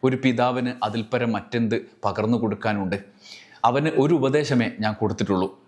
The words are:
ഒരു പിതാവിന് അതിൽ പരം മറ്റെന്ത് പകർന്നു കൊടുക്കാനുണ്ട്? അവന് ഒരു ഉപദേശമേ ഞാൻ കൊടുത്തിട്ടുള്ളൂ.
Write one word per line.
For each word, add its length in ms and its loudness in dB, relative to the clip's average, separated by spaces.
ഒരു 160 2
പിതാവിന് 500 2
അതിൽ 240 -4
പരം 260 0
മറ്റെന്ത് 400 -2
പകർന്നു 380 0
കൊടുക്കാനുണ്ട്? 560 -2
അവന് 220 2
ഒരു 160 4
ഉപദേശമേ 500 2
ഞാൻ 160 0
കൊടുത്തിട്ടുള്ളൂ. 480 0